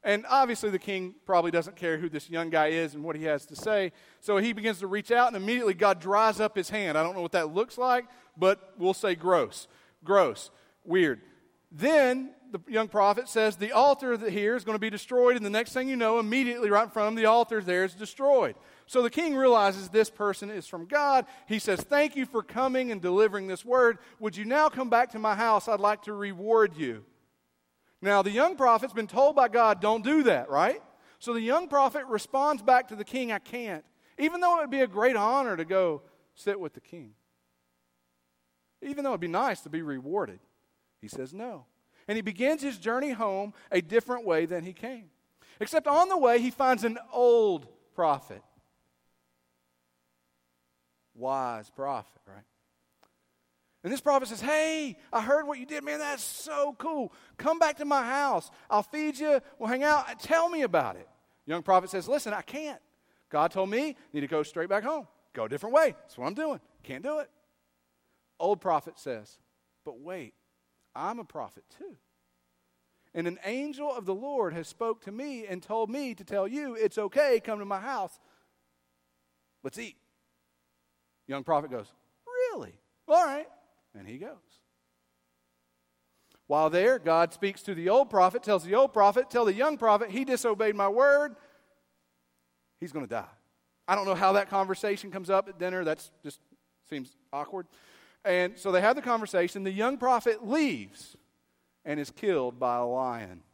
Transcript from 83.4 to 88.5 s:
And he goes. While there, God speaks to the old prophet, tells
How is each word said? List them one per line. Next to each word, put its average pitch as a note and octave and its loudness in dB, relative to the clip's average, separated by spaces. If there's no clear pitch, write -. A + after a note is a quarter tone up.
And G2 -20
he A2+ -14
goes. - -20
While D#3 2
there, G#3+ 4
God E3 2
speaks G3 -6
to G3 -8
the E3+ -2
old A#3+ 4
prophet, F#3+ 4
tells G3 0